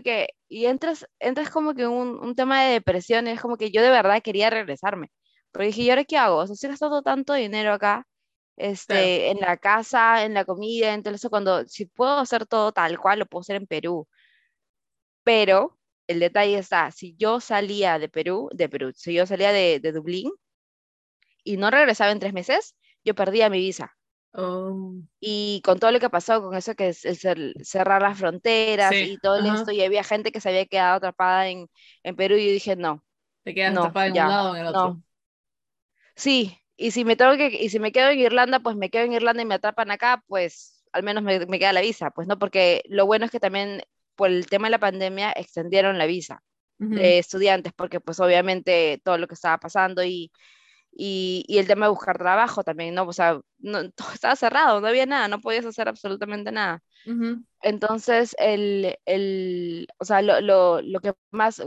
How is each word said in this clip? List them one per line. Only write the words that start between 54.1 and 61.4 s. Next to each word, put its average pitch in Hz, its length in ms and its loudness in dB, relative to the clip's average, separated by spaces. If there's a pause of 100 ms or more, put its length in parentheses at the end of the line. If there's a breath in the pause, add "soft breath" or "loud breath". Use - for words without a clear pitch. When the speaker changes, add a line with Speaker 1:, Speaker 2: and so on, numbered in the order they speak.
Speaker 1:
estaba - 220 0
cerrado, 240 440 2
no 214 80 -2
había 254 180 2
nada, 262 220 -2
no 208 120 -6
podías 226 260 -4
hacer 226 220 -6
absolutamente 208 640 -8
nada. 190 300 -4 (220 soft breath)
Speaker 2:
Ujú. 233 400 -6 (180)
Speaker 1:
Entonces, 220 760 0
el, 202 580 0 (100)
el, 180 800 -4 (100)
o 185 60 -8
sea, 196 180 2
lo, 208 180 4
lo, 185 420 4
lo 185 180 -6
que 202 140 -4 (160)
más, 220 360 -2